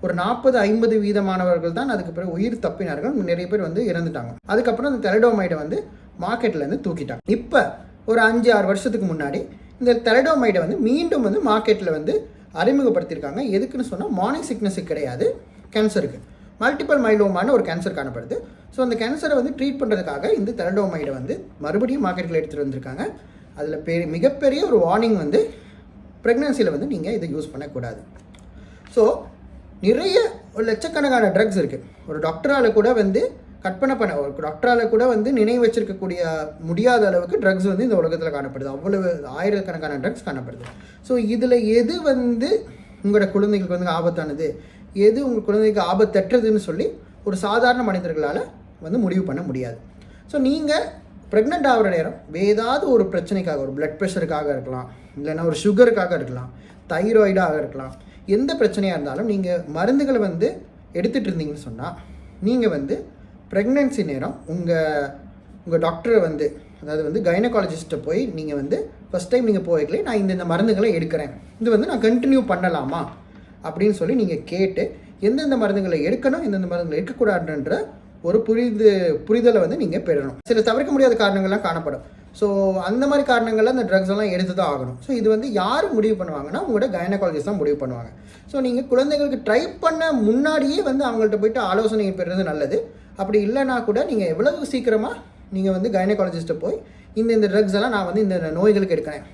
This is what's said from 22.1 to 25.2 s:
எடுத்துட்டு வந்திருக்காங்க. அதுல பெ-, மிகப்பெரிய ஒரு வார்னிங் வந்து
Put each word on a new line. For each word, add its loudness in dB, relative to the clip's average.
எடுத்துட்டு -2
வந்திருக்காங்க. -8
அதுல -6
பெ-, -2
மிகப்பெரிய 0
ஒரு 4
வார்னிங் 4
வந்து 0